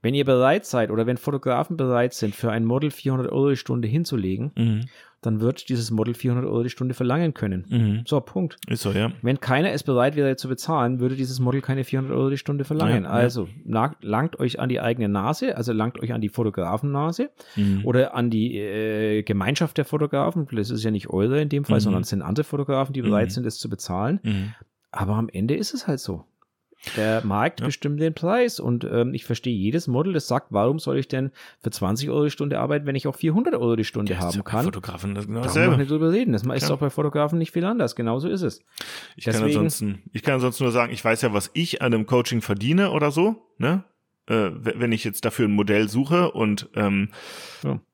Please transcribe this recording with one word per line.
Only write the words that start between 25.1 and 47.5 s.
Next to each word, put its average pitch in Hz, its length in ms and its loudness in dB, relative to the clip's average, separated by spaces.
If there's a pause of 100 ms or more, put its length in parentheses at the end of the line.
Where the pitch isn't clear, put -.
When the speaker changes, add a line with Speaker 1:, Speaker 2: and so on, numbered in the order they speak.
Speaker 1:
am 113 160 0
Ende 110 240 0
ist - 180 -4
es 254 140 -6
halt 139 140 -2
so. - 260 -8 (680)
Der 110 280 0
Markt 107 360 0
Speaker 2:
Ja. - 60 -4
Speaker 1:
bestimmt 147 340 -4
den 160 120 0
Preis 226 460 0
und, 120 260 -2
ähm, 120 300 0
ich 120 100 -8
verstehe 120 300 -4
jedes 107 320 0
Model, 147 260 0
das 156 140 -2
sagt, - 240 -2
„Warum 117 300 2
soll 135 180 -2
ich 135 80 -2
denn 135 240 -4 (300)
für 117 100 -4
zwanzig 135 400 -2
Euro 147 140 2
die 147 60 2
Stunde 143 280 -2
arbeiten, 143 280 0
wenn 139 100 -2
ich 135 100 -4
auch 135 100 -2
vierhundert 220 380 2
Euro 117 220 2
die 110 80 0
Stunde 104 280 -2
Speaker 2:
Ja, 90 60 0
ist 92 60 0
Speaker 1:
haben 87 120 -2
Speaker 2:
ja 101 60 -4
bei - 80 -12
Speaker 1:
kann?“ 117 140 0
Speaker 2:
Fotografen 95 500 -6
das 104 120 -8
genau 110 140 -6
Speaker 1:
Brauchen 123 40 -6
wir - 40 -2
Speaker 2:
dasselbe. 170 240 4
Speaker 1:
doch 131 60 6
nicht 139 120 0
drüber 156 220 4
reden. 214 200 2
Das 110 120 0
ma-, 127 100 0
ist 127 100 0
Speaker 2:
Klar. 151 80 0
Speaker 1:
doch 139 80 0
bei 143 100 2
Fotografen 151 480 0
nicht 165 140 -2
viel 170 120 0
anders. 202 300 0
Genauso 123 340 -2
ist 196 140 -2
es. - 180 -2 (560)
Speaker 2:
Ich - 80 -16
kann 113 100 0
Speaker 1:
Deswegen 110 120 2 (120)
Speaker 2:
ansonsten, 104 440 -2 (100)
ich 107 100 -6
kann 143 120 0
ansonsten 127 300 0
nur 120 80 2
sagen, 120 200 2
ich - 120 -10
weiß 113 180 2
ja, 117 100 2
was 101 220 0
ich 165 280 -2
an 123 120 4
einem 110 120 2
Coaching 120 360 2
verdiene 143 480 2
oder 151 220 2
so, 202 340 2 (120)
ne? 180 260 0 (420)
Äh, - 80 0 (180)
w-, 110 240 -4
wenn 120 160 0
ich 107 120 -2
jetzt 110 200 -6
dafür 117 220 2
ein 104 60 4
Modell 104 360 4
suche 147 440 2
und, 104 420 -2
ähm, 101 360 0 (520)